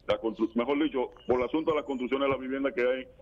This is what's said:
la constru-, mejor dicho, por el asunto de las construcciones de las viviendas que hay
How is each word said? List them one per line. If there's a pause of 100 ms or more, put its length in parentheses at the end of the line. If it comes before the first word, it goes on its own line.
la
constru-,
mejor
dicho, (180)
por
el
asunto
de
las
construcciones
de
las
viviendas
que
hay (160)